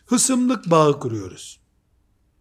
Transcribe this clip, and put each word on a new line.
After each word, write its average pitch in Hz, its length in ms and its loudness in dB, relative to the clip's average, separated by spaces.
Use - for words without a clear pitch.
hısımlık 247 680 0
bağı 151 280 4
kuruyoruz. 110 600 -10